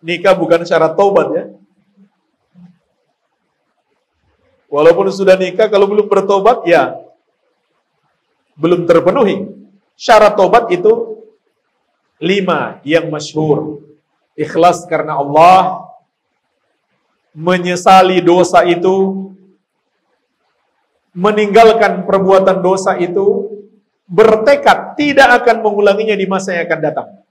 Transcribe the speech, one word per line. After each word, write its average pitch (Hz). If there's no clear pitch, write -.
Nikah 175
bukan 170
syarat 160
taubat, 190
ya. 175
Walaupun 165
sudah 190
nikah, 185
kalau 196
belum 208
bertobat, 196
ya, 160
belum 170
terpenuhi. 180
Syarat 214
tobat 170
itu 208
lima 165
yang 160
masyhur. 151
Ikhlas 151
karena 151
Allah, 165
menyesali 180
dosa 175
itu, 190
meninggalkan 208
perbuatan 190
dosa 190
itu, 190
bertekad 220
tidak 269
akan 220
mengulanginya 208
di 190
masa 190
yang 170
akan 151
datang. 143